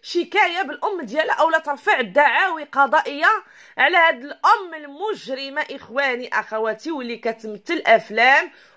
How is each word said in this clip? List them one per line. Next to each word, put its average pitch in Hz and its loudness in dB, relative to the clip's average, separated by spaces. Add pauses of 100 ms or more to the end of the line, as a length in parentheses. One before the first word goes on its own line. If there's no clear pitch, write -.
شكايه 349 -2
بالام 359 -6
ديالها 277 -2
اولا 320 2
ترفع 294 -2
دعاوي 294 2
قضائيه 285 2 (340)
على 302 4
هاد 320 4
الام 349 0
المجرمه. 285 -8
اخواني 254 -4
اخواتي، 220 -6
واللي 247 -8
كتمثل 220 -6
افلام 233 2 (260)